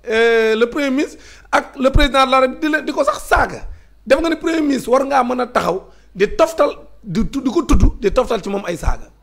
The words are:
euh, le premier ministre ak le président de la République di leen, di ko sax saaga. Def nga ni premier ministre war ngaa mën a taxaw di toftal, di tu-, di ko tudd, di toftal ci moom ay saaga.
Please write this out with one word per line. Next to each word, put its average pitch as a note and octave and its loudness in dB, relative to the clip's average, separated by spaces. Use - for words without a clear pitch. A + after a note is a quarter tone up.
euh, A3+ 2
le A3+ 2
premier C#4+ -2
ministre C4+ -4
ak - -2
le C4 2
président C4+ 4
de B3+ -4
la C4 4
République C4 0
di D#4 -2
leen, D4+ -2
di C#4 -6
ko D4+ -2
sax - -2
saaga. B3+ 0
Def C4 4
nga E4 0
ni D#4+ 0
premier E4 -2
ministre C#4 -2
war C4+ 4
ngaa C4+ 2
mën B3 -4
a A#3+ -2
taxaw F3 -2
di G3 0
toftal, D#4+ 2
di G3+ -2
tu-, C#4 -6
di B3+ -2
ko D#4+ 0
tudd, - 4
di F#3+ 0
toftal A3+ -2
ci G3+ -8
moom G3+ -4
ay F3 -6
saaga. - -4